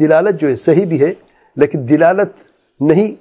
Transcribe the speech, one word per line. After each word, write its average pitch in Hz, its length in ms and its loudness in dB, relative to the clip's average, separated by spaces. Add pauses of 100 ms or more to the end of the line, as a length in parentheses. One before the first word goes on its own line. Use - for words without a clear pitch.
دلالت 160 400 0
جو 151 80 0
ہے 123 80 -2
صحیح 175 300 0
بھی 160 140 -2
ہے 170 140 0 (420)
لیکن 139 320 -2
دلالت 175 400 2 (520)
نہیں 170 400 0